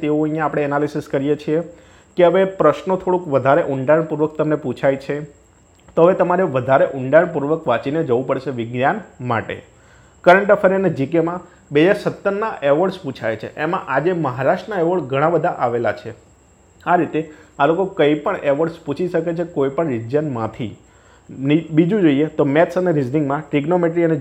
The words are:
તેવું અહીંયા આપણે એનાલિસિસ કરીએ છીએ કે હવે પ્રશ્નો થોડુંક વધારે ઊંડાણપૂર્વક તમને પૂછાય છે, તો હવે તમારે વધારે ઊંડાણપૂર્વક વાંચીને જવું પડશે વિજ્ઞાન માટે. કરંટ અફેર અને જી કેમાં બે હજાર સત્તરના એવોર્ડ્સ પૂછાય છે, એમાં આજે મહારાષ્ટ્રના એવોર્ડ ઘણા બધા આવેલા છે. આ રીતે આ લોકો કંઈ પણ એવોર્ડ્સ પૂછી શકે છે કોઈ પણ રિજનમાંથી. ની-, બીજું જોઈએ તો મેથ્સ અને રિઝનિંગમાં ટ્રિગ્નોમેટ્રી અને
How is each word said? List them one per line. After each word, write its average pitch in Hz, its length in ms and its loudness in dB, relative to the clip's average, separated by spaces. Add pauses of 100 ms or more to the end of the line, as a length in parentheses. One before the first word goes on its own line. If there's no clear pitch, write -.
તેવું 151 220 0
અહીંયા 156 240 -4
આપણે 151 180 -2
એનાલિસિસ 147 460 -2
કરીએ 147 320 0
છીએ 160 180 -2 (540)
કે 175 100 6
હવે 185 160 4 (160)
પ્રશ્નો 180 460 2
થોડુંક 180 280 0
વધારે 135 380 4
ઊંડાણપૂર્વક 151 680 0
તમને 151 300 0
પૂછાય 135 400 -2
છે, 143 100 -4 (760)
તો 165 100 6
હવે 185 160 4
તમારે 180 240 2 (140)
વધારે 135 320 4
ઊંડાણપૂર્વક 151 800 0
વાંચીને 135 320 -2
જવું 143 260 0
પડશે 135 320 -4
વિજ્ઞાન 127 400 -2 (320)
માટે. 98 240 -4 (680)
કરંટ 196 340 6
અફેર 190 220 2
અને 190 100 0 (120)
જી 135 140 -2
કેમાં 170 260 0 (320)
બે 156 140 6
હજાર 202 180 2
સત્તરના 196 480 -4 (180)
એવોર્ડ્સ 185 360 0
પૂછાય 113 360 -6
છે, 113 80 -12 (140)
એમાં 175 320 -6
આજે 165 160 0 (160)
મહારાષ્ટ્રના 165 560 -2
એવોર્ડ 165 260 -2
ઘણા 147 240 2
બધા 156 300 -2
આવેલા 117 380 -2
છે. 107 140 -14 (680)
આ 170 160 4
રીતે 151 200 -2 (400)
આ 143 80 4
લોકો 175 140 0 (140)
કંઈ 151 280 4
પણ 196 240 -4
એવોર્ડ્સ 165 260 -2 (100)
પૂછી 160 280 -4
શકે 165 240 -2
છે 170 160 -4
કોઈ 135 240 0
પણ 165 160 -2
રિજનમાંથી. 117 800 -4 (560)
ની-, 143 360 0 (120)
બીજું 180 280 4
જોઈએ 147 220 2 (100)
તો 156 60 2 (120)
મેથ્સ 175 240 2
અને 180 180 2
રિઝનિંગમાં 143 500 -2
ટ્રિગ્નોમેટ્રી 170 600 0
અને 160 140 0